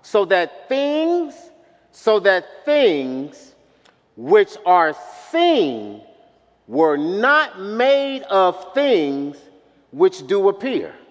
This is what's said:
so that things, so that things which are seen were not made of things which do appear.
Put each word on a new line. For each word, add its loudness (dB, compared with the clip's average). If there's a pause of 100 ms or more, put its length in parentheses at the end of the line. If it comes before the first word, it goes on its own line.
so 0
that -2
things, -2 (580)
so 0
that -2
things -2 (600)
which 2
are 4 (360)
seen 0 (680)
were 2
not 0
made -2
of -2
things -2 (540)
which 0
do 2
appear. -6 (180)